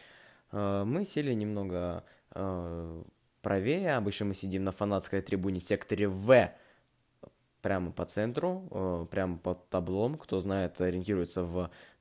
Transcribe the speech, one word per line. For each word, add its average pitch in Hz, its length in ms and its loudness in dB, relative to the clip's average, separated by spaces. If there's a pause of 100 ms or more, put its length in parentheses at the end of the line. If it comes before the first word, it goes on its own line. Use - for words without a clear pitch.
(500)
Э, 101 340 0
мы 151 200 0
сели 143 300 0
немного, 95 680 -2 (260)
э, 85 720 -6 (400)
правее. 135 540 2
Обычно 101 300 0
мы 98 80 0
сидим 95 300 -2
на 95 60 0
фанатской 98 520 0
трибуне, 95 380 0
секторе 101 480 0
В, 98 440 6 (1120)
прямо 92 280 0
по 87 140 -4
центру, 175 640 -2
э, 90 400 -2
прямо 92 280 0
под 90 320 -4
таблом. 95 480 0
Кто - 220 -2
знает, 95 380 -2
ориентируется 90 640 0
в 87 280 -2 (300)